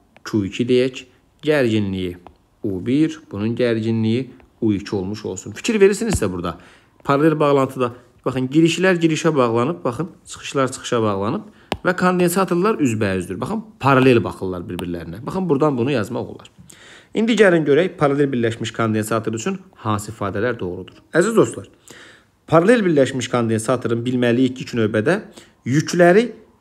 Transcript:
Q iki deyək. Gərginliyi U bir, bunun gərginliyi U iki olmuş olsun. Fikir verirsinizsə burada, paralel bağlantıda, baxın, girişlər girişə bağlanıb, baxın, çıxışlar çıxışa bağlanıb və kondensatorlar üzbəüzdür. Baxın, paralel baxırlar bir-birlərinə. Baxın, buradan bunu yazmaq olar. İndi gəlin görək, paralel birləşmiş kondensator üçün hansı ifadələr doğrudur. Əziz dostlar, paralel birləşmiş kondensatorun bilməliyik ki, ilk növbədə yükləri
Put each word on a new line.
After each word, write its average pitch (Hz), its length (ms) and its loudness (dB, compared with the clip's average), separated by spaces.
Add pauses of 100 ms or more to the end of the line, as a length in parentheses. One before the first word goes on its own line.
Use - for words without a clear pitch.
(240)
Q 107 220 0
iki 117 240 -4
deyək. 127 360 0 (360)
Gərginliyi 104 760 0 (460)
U 95 220 -6
bir, 151 300 0 (160)
bunun 107 260 -4
gərginliyi 113 720 0 (320)
U 110 120 2
iki 98 220 -4
olmuş 101 300 -6
olsun. 101 320 -10
Fikir 220 240 -2
verirsinizsə 196 500 2
burada, 87 280 -6 (440)
paralel 151 360 2
bağlantıda, 135 500 0 (360)
baxın, 127 200 -2
girişlər 165 560 2
girişə 160 340 0
bağlanıb, 123 480 0
baxın, 117 280 -4 (180)
çıxışlar - 420 -4
çıxışa - 300 -4
bağlanıb 107 480 -2 (320)
və 180 160 0
kondensatorlar 180 800 2
üzbəüzdür. 98 640 -2
Baxın, 196 220 -6 (160)
paralel 131 440 4
baxırlar 92 460 -8
bir-birlərinə. 87 560 -10
Baxın, 185 240 -4
buradan 143 280 2
bunu 120 140 -2
yazmaq 107 440 -4
olar. - 160 -20 (640)
İndi 226 180 2
gəlin 180 300 6
görək, 165 320 2
paralel 143 340 2
birləşmiş 113 400 -2
kondensator 110 640 -2
üçün 185 240 -4 (180)
hansı 107 380 -6
ifadələr 104 460 -4
doğrudur. 90 420 -12 (120)
Əziz 202 220 0
dostlar, 117 300 0 (800)
paralel 196 380 4
birləşmiş 135 480 2
kondensatorun 117 720 -2
bilməliyik 123 500 2
ki, - 80 -12
ilk - 140 -6
növbədə 113 440 0 (440)
yükləri 175 640 4 (320)